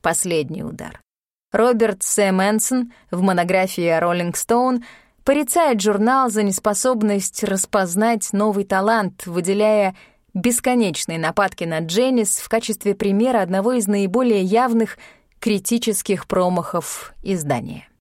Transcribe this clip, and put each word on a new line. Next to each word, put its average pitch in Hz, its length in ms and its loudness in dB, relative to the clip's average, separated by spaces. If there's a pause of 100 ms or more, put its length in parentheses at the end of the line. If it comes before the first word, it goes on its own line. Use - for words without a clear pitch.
последний 165 600 -2
удар. - 380 -12 (520)
Роберт 220 500 2
С. 196 300 2
Мэнсон 220 600 0 (180)
в 180 100 -4
монографии 185 680 0
о 165 140 2
Rolling 175 320 0
Stone 247 500 0 (400)
порицает 285 600 2
журнал 220 480 2
за 214 120 -2
неспособность 208 1000 0
распознать 196 880 0
новый 202 320 0
талант, 196 640 0
выделяя 196 680 2 (380)
бесконечные 214 880 0
нападки 175 460 -2
на 160 160 -4
Дженнис 220 580 0
в - 100 -12
качестве 214 460 -2
примера 208 480 2
одного 190 300 0
из 233 140 0
наиболее 202 560 2
явных 226 540 2 (440)
критических 214 880 -2
промахов 180 840 -2 (100)
издания. 147 640 -4 (140)